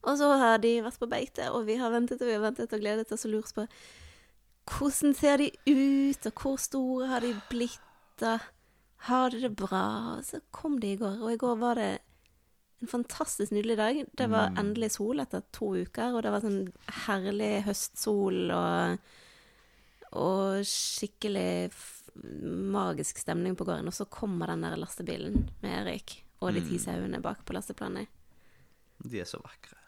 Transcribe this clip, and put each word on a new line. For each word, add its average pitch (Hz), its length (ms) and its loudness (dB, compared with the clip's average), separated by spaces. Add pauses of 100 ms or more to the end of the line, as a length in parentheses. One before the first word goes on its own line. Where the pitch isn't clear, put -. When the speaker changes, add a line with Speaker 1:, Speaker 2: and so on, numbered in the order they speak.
Speaker 1:
Og 285 140 4
så 285 220 8
har 226 180 8
de 233 240 4
vært 226 180 -6
på 240 100 -2
beite, - 440 -2
og 226 140 0
vi 220 80 2
har 247 160 0
ventet 240 300 2
og 240 60 2
vi 226 60 4
har 208 80 2 (100)
ventet 240 220 -4
og 214 60 -2
gledet 214 320 -2
oss 226 140 -4
og 220 60 0
lurt 214 220 -2
på 214 140 -4 (1000)
hvordan 285 480 2
ser 285 220 6
de 285 140 4 (160)
ut, 277 580 6
og 226 100 -2
hvor 269 240 -2
store 254 480 0
har 254 140 0
de 240 120 0 (160)
blitt, 240 300 -2 (420)
og 226 180 2 (580)
har 254 320 4
de 240 120 -4
det 226 140 -2
bra? 214 640 -2
Og 269 60 -8
så - 180 -8 (100)
kom 294 280 -2
de 202 140 -2
i 196 40 -2
går, 208 240 -2
og 226 100 0
i 226 60 0
går 240 220 0
var 240 160 2
det 202 240 0 (800)
en 240 60 -8
fantastisk - 640 -4
nydelig 214 240 2
dag. 233 300 2 (100)
Det 240 140 0
var 214 220 4
Speaker 2:
Mm. 185 60 -2
Speaker 1:
endelig 214 340 0
sol 240 280 -2
etter 202 220 -4 (100)
to 208 240 -2
uker, 226 400 -2
og 226 80 0
det 214 80 0
var 208 80 2
sånn 196 320 -2 (160)
herlig 202 800 -2
høstsol 196 840 0
og 175 480 2 (1120)
og 196 520 2
skikkelig 180 1040 -2
f-, - 460 -18
magisk 185 1000 -4
stemning 175 380 -2
på 170 100 -6
gården, 170 220 -2
og 175 60 -6
så 202 120 -6
kommer 180 420 -4
den 165 140 -4
der 165 160 -4
lastebilen - 720 -4 (120)
med 190 140 -4 (120)
Erik - 360 -10 (140)
og 185 160 -2
de 175 80 0
ti 170 160 -4
Speaker 2:
Mm. - 20 -2
Speaker 1:
sauene 175 420 -6
bak - 240 -8
på - 80 -8
lasteplanet. - 540 -8 (920)
Speaker 2:
De 120 200 -8
er 87 60 -6
så - 160 -12
vakre. - 360 -20 (100)